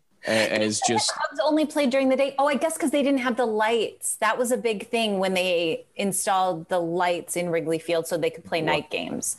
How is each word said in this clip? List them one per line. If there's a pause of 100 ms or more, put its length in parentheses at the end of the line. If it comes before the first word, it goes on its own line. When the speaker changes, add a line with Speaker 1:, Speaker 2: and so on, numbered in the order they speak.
(280)
Speaker 1:
a-,
as
Speaker 2:
They
said
Speaker 1:
just
Speaker 2:
the
Cubs
only
played
during
the
day.
Oh,
I
guess
'cause
they
didn't
have
the
lights.
That
was
a
big
thing
when
they (100)
installed
the
lights
in
Wrigley
Field
so
they
could
play
Speaker 3:
Yeah.
Speaker 2:
night
games.